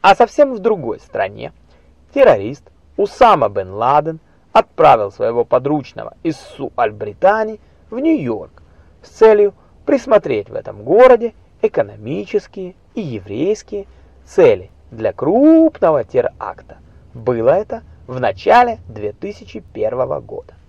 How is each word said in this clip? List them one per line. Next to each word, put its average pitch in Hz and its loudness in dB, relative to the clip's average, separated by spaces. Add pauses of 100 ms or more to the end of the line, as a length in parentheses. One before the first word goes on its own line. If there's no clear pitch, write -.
А 190 6
совсем 262 2
в 214 -10
другой 180 -4
стране 107 -8 (640)
террорист 139 2 (340)
Усама 196 2
бен 95 -8
Ладен 147 -2 (320)
отправил 135 2
своего 117 -4
подручного 127 -4
Иссу - -10
Аль-Британи 123 -2 (300)
в 226 -10
Нью-Йорк 156 -4 (400)
с - -20
целью 208 4 (320)
присмотреть 208 0
в 107 -20
этом 104 -12
городе 226 4 (260)
экономические 180 -6 (200)
и 240 -8
еврейские 143 -8 (380)
цели 107 2 (200)
для 110 -6
крупного 226 2
теракта. - -6 (340)
Было 117 -2
это 214 -4 (240)
в 127 -12
начале 220 0 (100)
две 208 -10
тысячи - -14
первого 120 -6
года. - -18 (140)